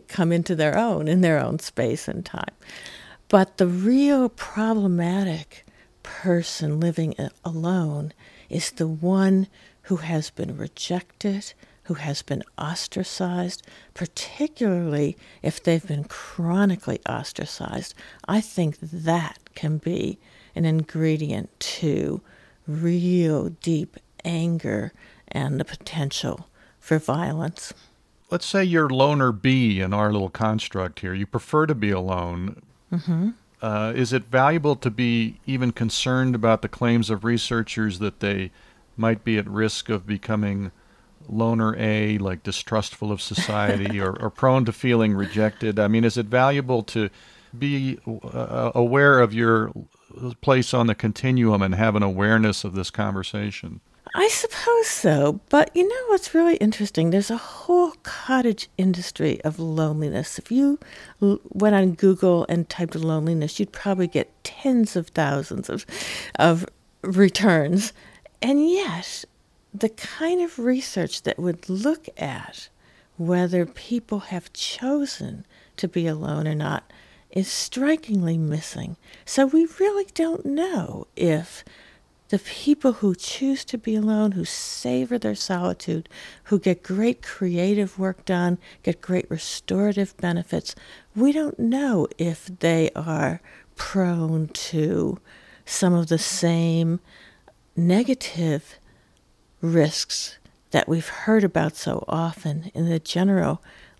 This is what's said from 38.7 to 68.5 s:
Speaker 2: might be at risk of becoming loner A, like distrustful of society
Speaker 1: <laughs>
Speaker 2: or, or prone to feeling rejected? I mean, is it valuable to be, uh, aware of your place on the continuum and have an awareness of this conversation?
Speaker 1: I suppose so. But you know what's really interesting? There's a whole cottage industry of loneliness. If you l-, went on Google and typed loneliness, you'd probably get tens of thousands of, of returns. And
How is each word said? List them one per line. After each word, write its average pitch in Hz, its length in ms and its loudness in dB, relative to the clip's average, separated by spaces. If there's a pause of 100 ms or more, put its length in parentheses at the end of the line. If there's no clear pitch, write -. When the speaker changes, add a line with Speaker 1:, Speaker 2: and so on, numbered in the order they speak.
Speaker 2:
might 113 280 0
be 110 140 2
at 101 100 -2
risk 107 400 -2
of 101 180 -2
becoming 101 640 -2 (580)
loner 113 500 0
A, 107 400 0
like 95 240 -4
distrustful 107 680 -4
of 101 120 -4
society 104 800 -2
Speaker 1:
<laughs> - 0 -
Speaker 2:
or, 95 200 -4
or 113 100 -4
prone 131 360 2
to 113 60 0
feeling 113 420 2
rejected? 104 640 0
I 104 100 4
mean, 113 160 4
is 117 120 2
it 117 100 -2
valuable 127 580 2
to 107 260 -2 (480)
be, 135 480 -2
uh, 117 680 -4
aware 131 460 6
of 110 120 6
your 113 400 2 (680)
place 127 340 2
on 120 120 4
the 107 80 2
continuum 113 680 2
and 95 120 2
have 107 220 2
an 104 60 2
awareness 104 640 2
of 92 100 -8
this 95 160 -6
conversation? 101 880 -6 (340)
Speaker 1:
I 392 140 4
suppose 466 580 0
so. 151 640 2
But - 260 4
you 359 140 4
know 508 200 -4
what's - 260 2
really 339 220 6
interesting? 202 540 0
There's 196 220 2
a 233 40 -2
whole 349 560 2 (120)
cottage 247 640 0 (100)
industry 180 640 0
of 156 160 -2
loneliness. 156 800 -2
If - 140 -8
you 277 260 4 (420)
l-, 202 200 4 (100)
went 208 240 4
on 190 180 4
Google 180 560 4
and 170 200 0
typed - 260 -6
loneliness, 160 640 0
you'd 202 140 -2
probably 185 340 0
get - 260 -2 (120)
tens 247 500 2
of 170 140 -2
thousands 139 600 -2
of, - 160 -6 (540)
of 170 260 6 (380)
returns. 185 920 4 (480)
And 285 300 4